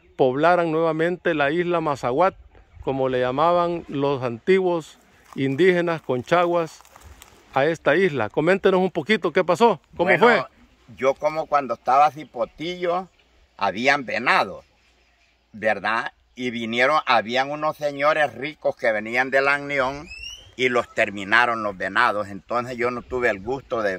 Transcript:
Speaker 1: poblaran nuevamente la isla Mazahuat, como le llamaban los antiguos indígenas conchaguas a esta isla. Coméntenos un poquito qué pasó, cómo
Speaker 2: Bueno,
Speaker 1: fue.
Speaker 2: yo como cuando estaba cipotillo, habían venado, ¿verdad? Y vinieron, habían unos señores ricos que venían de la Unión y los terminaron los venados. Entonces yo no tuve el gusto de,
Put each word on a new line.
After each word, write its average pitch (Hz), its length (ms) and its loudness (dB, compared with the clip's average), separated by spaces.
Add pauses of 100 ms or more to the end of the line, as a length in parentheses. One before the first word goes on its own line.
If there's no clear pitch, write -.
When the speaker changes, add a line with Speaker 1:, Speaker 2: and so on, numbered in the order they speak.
(140)
Speaker 1:
poblaran 160 560 4
nuevamente 165 640 0
la 143 160 2
isla 175 300 0
Mazahuat, 147 560 0 (480)
como 135 240 -2
le 127 100 -2
llamaban 170 720 0
los 139 340 -2
antiguos 170 760 -2 (360)
indígenas 165 640 2
conchaguas 170 840 0 (720)
a 135 120 2
esta 156 320 0
isla. 147 320 0
Coméntenos 185 520 2
un 185 120 0
poquito 170 400 -2
qué 185 100 4
pasó, 180 380 2 (160)
cómo 190 200 4
Speaker 2:
Bueno, 190 80 4
Speaker 1:
fue. 226 200 4 (520)
Speaker 2:
yo 135 180 2
como 151 320 -2
cuando 139 280 0
estaba 143 380 4
cipotillo, 175 960 -6 (480)
habían 123 500 0
venado, 127 560 -2 (880)
¿verdad? 107 600 -4 (240)
Y 123 140 -6
vinieron, 120 540 0
habían 123 460 0
unos 151 260 -4
señores 147 560 0
ricos 139 420 -6
que 120 180 0
venían 117 380 -2
de 135 120 2
la 139 160 2
Unión 143 480 -4 (500)
y 127 140 0
los 123 240 0
terminaron 110 680 0
los 101 140 -6
venados. 101 520 -2
Entonces 117 500 -8
yo 120 120 -2
no 123 120 -8
tuve 123 260 -4
el 101 120 -2
gusto 123 420 -6
de, 98 160 -2